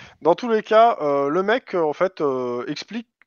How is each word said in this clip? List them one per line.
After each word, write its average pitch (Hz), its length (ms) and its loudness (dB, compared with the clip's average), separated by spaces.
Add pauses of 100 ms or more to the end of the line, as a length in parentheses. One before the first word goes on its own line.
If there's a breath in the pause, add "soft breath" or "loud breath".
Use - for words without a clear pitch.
(220 loud breath)
Dans 160 140 4
tous 247 140 -8
les 214 140 0
cas, 226 380 4
euh, 143 260 0
le 170 160 -2
mec, 214 320 -4
euh, 175 80 0
en 151 80 0
fait, 180 300 -4
euh, 127 460 -2
explique 196 400 -10 (200)